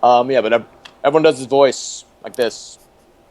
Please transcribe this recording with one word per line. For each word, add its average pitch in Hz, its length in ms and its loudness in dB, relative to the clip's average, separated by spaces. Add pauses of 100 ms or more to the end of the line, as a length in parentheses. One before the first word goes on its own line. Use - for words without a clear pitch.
Um, 123 300 2
yeah, 127 100 0
but 110 120 -2
ev-, 117 120 0 (380)
everyone 147 200 0
does 151 140 2
his 131 100 -12
voice 139 580 -2 (180)
like - 120 -18
this. - 440 -8 (520)